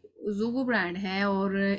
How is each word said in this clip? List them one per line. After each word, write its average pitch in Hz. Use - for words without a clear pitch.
Zogo 240
ब्रांड 185
है 196
और 196